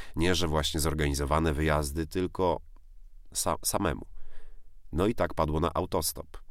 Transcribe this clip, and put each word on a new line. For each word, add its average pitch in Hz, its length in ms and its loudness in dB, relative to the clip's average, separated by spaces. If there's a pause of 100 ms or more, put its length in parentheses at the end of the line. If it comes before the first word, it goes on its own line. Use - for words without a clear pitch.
(160)
nie, - 200 6
że 85 120 2
właśnie 76 320 2
zorganizowane 76 760 2
wyjazdy, 76 540 2
tylko 90 540 0 (720)
sa-, - 320 -2
samemu. 87 400 0 (840)
No 87 160 4
i 120 80 2
tak 90 180 2
padło 78 260 2
na 82 140 2
autostop. - 640 -2 (140)